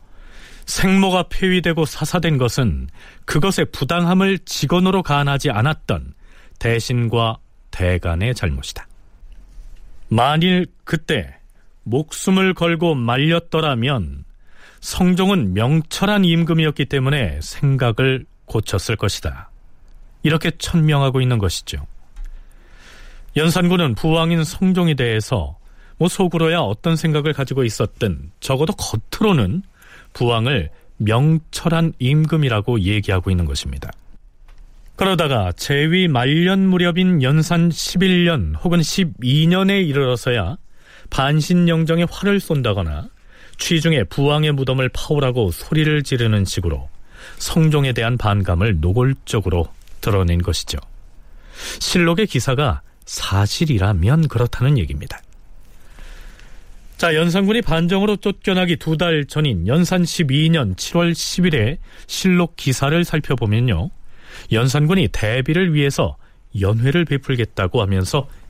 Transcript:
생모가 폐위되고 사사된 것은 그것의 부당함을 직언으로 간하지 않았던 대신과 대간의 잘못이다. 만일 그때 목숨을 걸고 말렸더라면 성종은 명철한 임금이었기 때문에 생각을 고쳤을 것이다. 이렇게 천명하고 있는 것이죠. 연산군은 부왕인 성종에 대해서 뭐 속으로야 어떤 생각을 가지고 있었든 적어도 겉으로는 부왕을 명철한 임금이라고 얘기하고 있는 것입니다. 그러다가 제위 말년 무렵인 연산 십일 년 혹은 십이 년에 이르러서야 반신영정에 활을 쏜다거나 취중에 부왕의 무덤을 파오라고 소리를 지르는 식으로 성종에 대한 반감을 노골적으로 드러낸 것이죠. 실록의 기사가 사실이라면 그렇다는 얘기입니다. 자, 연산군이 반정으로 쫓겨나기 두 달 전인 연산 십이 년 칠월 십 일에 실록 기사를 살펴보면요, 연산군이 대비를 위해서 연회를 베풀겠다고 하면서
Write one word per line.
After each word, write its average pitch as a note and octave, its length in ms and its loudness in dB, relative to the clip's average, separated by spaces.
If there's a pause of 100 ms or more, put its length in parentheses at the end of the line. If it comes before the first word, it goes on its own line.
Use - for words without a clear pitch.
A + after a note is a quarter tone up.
(680)
생모가 F#3+ 640 2
폐위되고 F3 560 0
사사된 E3+ 500 -2
것은 A2 520 0 (360)
그것의 F3+ 480 2
부당함을 F3 680 2
직언으로 F#3 640 0
간하지 C#3+ 480 0
않았던 G#2 640 -2 (460)
대신과 A#2 800 0 (320)
대간의 F2+ 640 0
잘못이다. C#2 520 -6 (1200)
만일 D#3+ 580 2 (180)
그때 B2+ 540 -4 (500)
목숨을 F#3+ 640 0
걸고 E3 400 0
말렸더라면 C3 1300 0 (560)
성종은 F3+ 720 0
명철한 E3 720 2
임금이었기 E3 600 2
때문에 B2+ 560 -2
생각을 C3 840 0 (180)
고쳤을 G#2+ 520 -2
것이다. D2+ 540 -6 (720)
이렇게 D#3+ 360 0
천명하고 C#3+ 640 2
있는 B2+ 180 2
것이죠. E2+ 480 -4 (1500)
연산군은 E3+ 580 2
부왕인 E3 500 2
성종에 F3 500 0
대해서 A2 640 -2 (400)
뭐 E3+ 120 2
속으로야 E3+ 500 0
어떤 D3 380 0
생각을 D3+ 360 0
가지고 C3 320 -2
있었든 G2 680 -4 (100)
적어도 C3+ 320 0
겉으로는 E3 920 0 (500)
부왕을 A#2+ 580 0 (280)
명철한 D#3+ 1000 2
임금이라고 B2+ 840 2
얘기하고 G2 500 0
있는 F2 140 2
것입니다. C#2 460 -6 (1080)
그러다가 D3+ 560 2
제위 D#3+ 560 0
말년 E3 580 2
무렵인 F3+ 560 2
연산 D#3+ 480 2
십일 F3+ 540 2
년 G#2+ 320 0
혹은 E3+ 260 2
십이 D3+ 640 0
년에 F#3+ 360 2
이르러서야 C3 760 0 (540)
반신영정에 E3 1000 2
활을 G3+ 300 0
쏜다거나 G2+ 680 -2 (500)
취중에 D#3+ 460 2
부왕의 D3 480 2
무덤을 C3 360 0
파오라고 B2+ 640 0
소리를 D3+ 500 0
지르는 A2+ 420 0
식으로 E2 440 -4 (500)
성종에 D3+ 540 2
대한 A#2 260 0
반감을 G2 640 0
노골적으로 F#2 840 0 (340)
드러낸 F2+ 420 2
것이죠. E2 360 -4 (1000)
실록의 E3+ 480 2
기사가 B2 560 0 (240)
사실이라면 G#2 1200 2
그렇다는 B2 500 0
얘기입니다. C#2+ 420 -6 (1800)
자, E3 160 2
연산군이 F#3+ 480 2
반정으로 F#3+ 540 2
쫓겨나기 F#3 600 -2
두 D#3+ 200 -2
달 D#3+ 280 0
전인 B2+ 420 -2
연산 F3 380 2
십이 D#3 460 0
년 B2 260 0
칠월 E3+ 380 0
십 - 320 -2
일에 D3 320 0 (280)
실록 F3+ 500 0
기사를 D3 480 0
살펴보면요, A#2 880 0 (640)
연산군이 D3 560 2
대비를 D3+ 680 0
위해서 C#3 420 0 (440)
연회를 A#2+ 460 2
베풀겠다고 A#2+ 760 -2
하면서 G2 480 0 (220)